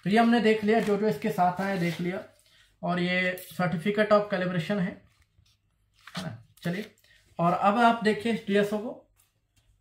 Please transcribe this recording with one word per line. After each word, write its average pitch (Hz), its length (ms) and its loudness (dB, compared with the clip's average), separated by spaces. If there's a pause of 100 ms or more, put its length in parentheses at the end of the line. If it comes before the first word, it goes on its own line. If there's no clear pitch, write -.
तो 175 40 -2
ये 208 80 4
हमने 233 240 4
देख 214 220 2
लिया, 220 180 4
जो 202 160 0
जो 214 100 0
इसके - 240 -2
साथ 180 300 0
आया 196 160 -4
देख 170 240 -4
लिया, 180 220 -6 (580)
और 175 180 -4
ये 180 360 -2 (160)
certificate 202 600 0
of 208 180 4
calibration 185 500 -2
है, 190 220 -4 (1040)
है 185 160 -10
ना? 113 140 -10 (260)
चलिए, 185 220 -6 (540)
और 170 140 2
अब 202 260 2
आप 233 240 4
देखिए 214 300 0
इस 185 140 -6
डीएसओ 202 300 0
को। 233 220 -10 (800)